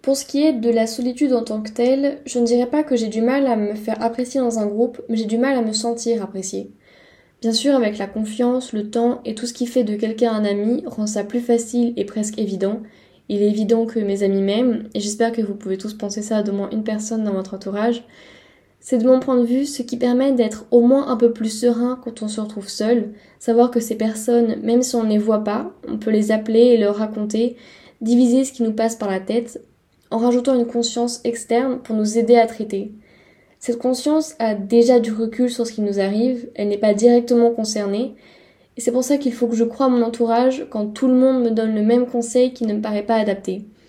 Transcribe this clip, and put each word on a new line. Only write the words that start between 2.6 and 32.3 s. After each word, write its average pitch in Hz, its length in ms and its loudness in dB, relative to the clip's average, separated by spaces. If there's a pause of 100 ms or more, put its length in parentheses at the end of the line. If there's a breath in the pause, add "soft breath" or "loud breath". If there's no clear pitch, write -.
pas 302 140 0
que 277 120 0
j'ai 220 140 -2
du 214 120 -2
mal 269 260 2
à 233 100 2
me 208 180 -2
faire 220 260 -6
apprécier 240 380 -2
dans 233 180 0
un 214 80 0
groupe, 226 440 -2
mais 226 80 -2
j'ai 220 80 -2
du 220 120 -2
mal 262 200 2
à 240 40 0
me 220 120 -2
sentir 233 500 -2
appréciée. 190 480 -10 (720 soft breath)
Bien 226 100 0
sûr, 277 240 2
avec 214 220 0
la 196 100 -6
confiance, 247 640 -2
le 214 180 -4
temps 233 360 0
et 220 100 -6
tout 240 100 -8
ce - 80 -8
qui 240 140 -4
fait 247 160 0
de 208 140 -2
quelqu'un 220 340 0
un 214 140 0
ami 208 400 0
rend 214 200 -6
ça 214 200 -4
plus 240 160 -4
facile 233 560 0
et 202 80 -4
presque 214 340 -6
évident. 196 420 -4 (460 loud breath)
Il 202 140 -2
est 208 80 4
évident 220 360 0
que 226 140 -4
mes 202 240 -2
amis 196 180 0
m'aiment, 220 520 0
et 208 80 -6
j'espère 220 320 -2
que 226 80 -2
vous 202 120 -4
pouvez 190 240 -6
tous 214 160 -10
penser 208 280 -8
ça 214 220 -2
d'au 202 100 -2
moins 196 180 -4
une 220 140 -4
personne 214 400 -4
dans 202 80 -2
votre 190 200 -6
entourage. 208 520 -4 (760 soft breath)
C'est 247 200 0
de 220 60 0
mon 262 140 6
point 254 180 0
de 240 80 4
vue 262 200 0
ce 285 160 -8
qui 240 160 -6
permet 247 340 2
d'être 226 400 0
au 240 80 6
moins 262 300 4
un 247 80 0
peu 233 160 4
plus 220 160 -4
serein 240 520 -2
quand 226 220 -12
on 214 60 -6
se 214 100 -8
retrouve 208 300 -10
seul, 214 420 -2 (260 loud breath)
savoir 240 320 2
que 240 120 0
ces 226 140 -4
personnes, 220 680 0
même 233 180 2
si 254 140 -4
on 226 80 0
ne 220 60 0
les 208 80 2
voit 214 260 0
pas, 226 300 -4 (160)
on 220 80 -6
peut 220 140 -2
les 214 200 2
appeler 220 300 2
et 247 160 8
leur 202 180 2
raconter, 214 640 -4 (420 loud breath)
diviser 240 460 4
ce 262 80 -12
qui 240 100 -2
nous 220 80 0
passe 226 240 -2
par 202 160 -4
la 190 80 -2
tête, 226 420 -4 (500)
en 220 60 -2
rajoutant 247 380 2
une 240 120 2
conscience 240 560 -4
externe 240 560 -2
pour - 160 -6
nous 214 220 0
aider 226 180 6